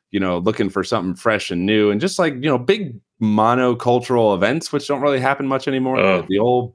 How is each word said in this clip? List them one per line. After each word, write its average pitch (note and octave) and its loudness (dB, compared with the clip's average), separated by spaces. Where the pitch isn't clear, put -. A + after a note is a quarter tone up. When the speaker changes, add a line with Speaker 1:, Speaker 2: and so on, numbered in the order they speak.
Speaker 1:
you G2+ -2
know, F2+ 0
looking F2+ 0
for F#2+ -2
something F#2 -4
fresh G#2+ -2
and F2 -2
new, G#2+ 4
and G#2 0
just, F#3+ -2
like, D#3+ 0
you C3+ -2
know, B2 2
big C#3 -2
monocultural A#2+ 2
events, A2+ -2
which C#3+ -4
don't C3+ -4
really C#3 2
happen C#3 0
much C3+ -2
anymore. C3 0
Speaker 2:
Oh. F#2 2
Speaker 1:
The F#2+ 0
old B2 0